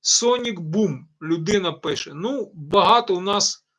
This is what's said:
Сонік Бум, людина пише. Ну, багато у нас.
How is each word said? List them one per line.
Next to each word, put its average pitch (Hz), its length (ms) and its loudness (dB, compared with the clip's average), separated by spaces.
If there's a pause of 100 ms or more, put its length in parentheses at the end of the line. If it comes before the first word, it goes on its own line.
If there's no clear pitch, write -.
Сонік 240 580 0
Бум, 160 480 -2 (140)
людина 170 500 0
пише. 147 420 -6
Ну, 214 400 -6
багато 190 640 4
у 180 60 -4
нас. 196 440 -2 (140)